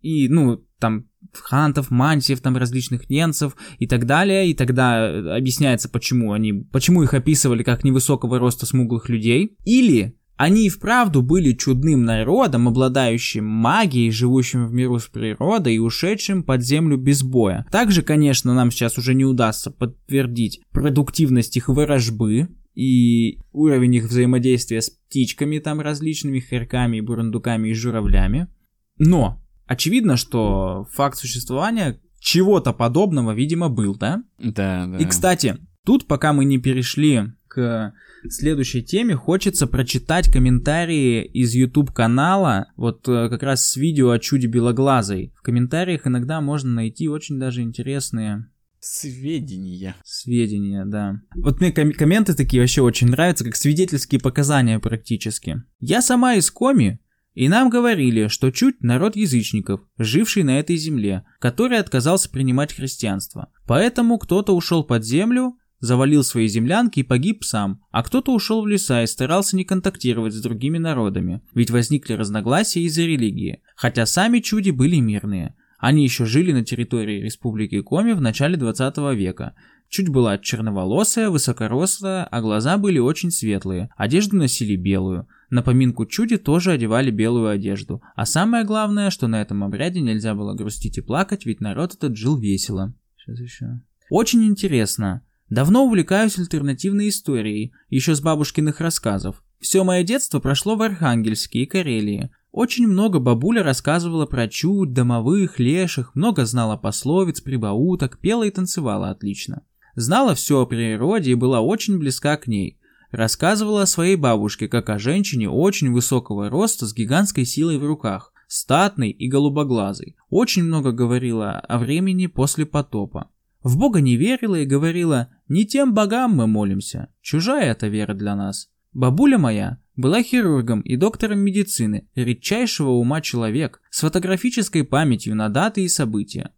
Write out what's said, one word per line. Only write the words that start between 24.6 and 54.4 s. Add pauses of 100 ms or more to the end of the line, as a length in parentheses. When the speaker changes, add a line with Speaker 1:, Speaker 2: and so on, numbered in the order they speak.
Speaker 1:
с
птичками
там
различными,
хорьками,
бурундуками
и
журавлями. (480)
Но (220)
очевидно,
что
факт
существования (180)
чего-то
подобного,
видимо,
был,
да? (140)
Speaker 2:
Да,
да.
Speaker 1:
И,
кстати, (260)
тут,
пока
мы
не
перешли (140)
к (360)
следующей
теме,
хочется
прочитать
комментарии
из
YouTube-канала,
вот,
э,
как
раз
с
видео
о
чуде
белоглазой.
В
комментариях
иногда
можно
найти
очень
даже
интересные (360)
Speaker 2:
Сведения. (100)
Speaker 1:
Сведения,
да. (140)
Вот
мне
ком-,
комменты
такие
вообще
очень
нравятся,
как
свидетельские
показания